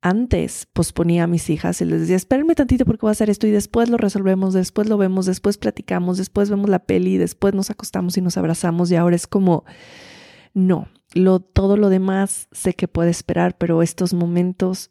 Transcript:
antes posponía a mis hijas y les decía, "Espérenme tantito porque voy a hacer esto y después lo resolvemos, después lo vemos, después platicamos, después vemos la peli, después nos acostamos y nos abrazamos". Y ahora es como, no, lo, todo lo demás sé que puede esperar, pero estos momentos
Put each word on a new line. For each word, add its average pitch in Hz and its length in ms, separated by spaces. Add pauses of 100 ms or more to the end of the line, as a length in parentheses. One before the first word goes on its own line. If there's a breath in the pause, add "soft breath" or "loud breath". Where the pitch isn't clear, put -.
antes 196 720
posponía 170 520
a - 20
mis 170 240
hijas 170 300
y 185 40
les 165 160
decía, 175 160
"Espérenme 277 380
tantito 254 300
porque 220 180
voy 214 80
a - 20
hacer 214 180
esto 208 160
y 214 40
después 220 380
lo 233 80
resolvemos, 190 580
después 190 340
lo 214 80
vemos, 190 300
después 202 320
platicamos, 180 600
después 202 320
vemos 202 200
la 190 100
peli, 185 380
después 196 360
nos 196 160
acostamos 180 460
y 185 40
nos 180 160
abrazamos". 175 560
Y 175 40
ahora 175 200
es 170 100
como, 180 380 (920 loud breath)
no, 185 340 (260)
lo, 185 260
todo 196 360
lo 208 120
demás 190 640
sé - 220
que - 120
puede 170 240
esperar, 175 480
pero 170 240
estos 175 320
momentos 180 760